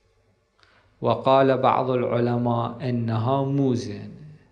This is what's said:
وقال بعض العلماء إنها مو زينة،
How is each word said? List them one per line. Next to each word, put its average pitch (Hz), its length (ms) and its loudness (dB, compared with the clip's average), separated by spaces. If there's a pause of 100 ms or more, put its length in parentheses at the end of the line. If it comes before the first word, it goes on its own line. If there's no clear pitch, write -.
(1000)
وقال 135 560 4
بعض 127 320 2
العلماء 120 1000 -2
إنها 120 540 -2
مو 135 300 0
زينة، 104 480 -8 (300)